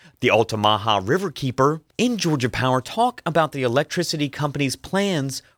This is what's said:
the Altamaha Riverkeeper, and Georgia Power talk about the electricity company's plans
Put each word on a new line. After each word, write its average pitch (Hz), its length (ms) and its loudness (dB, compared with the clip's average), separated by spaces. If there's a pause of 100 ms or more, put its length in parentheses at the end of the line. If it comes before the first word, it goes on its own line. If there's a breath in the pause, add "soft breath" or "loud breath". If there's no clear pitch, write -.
(200 soft breath)
the 127 80 2
Altamaha 107 760 2
Riverkeeper, 147 760 0 (180)
and 233 200 0
Georgia 147 320 0
Power 127 300 0
talk 233 440 -2
about 160 280 0
the 139 100 -6
electricity 147 680 -2
company's 139 480 -2
plans 180 680 -4 (160)